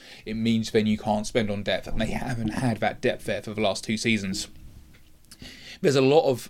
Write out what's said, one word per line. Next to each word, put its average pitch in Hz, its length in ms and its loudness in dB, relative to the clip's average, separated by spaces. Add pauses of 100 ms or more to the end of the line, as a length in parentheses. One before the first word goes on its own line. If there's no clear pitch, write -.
(260)
It 110 80 -8
means 113 380 0
then 110 160 4
you 107 100 2
can't 107 300 0
spend 107 240 0
on 101 100 -4
depth, 98 260 -2
and - 140 0
they 110 60 0
haven't 113 420 -4
had 113 300 -2
that 107 200 -2
depth - 260 -2
there 101 160 -4
for 110 120 -10
the 107 80 -2
last 98 220 0
two 113 120 -4
seasons. 101 520 0 (1300)
There's 147 140 4
a 139 60 4
lot 139 260 6
of 123 220 0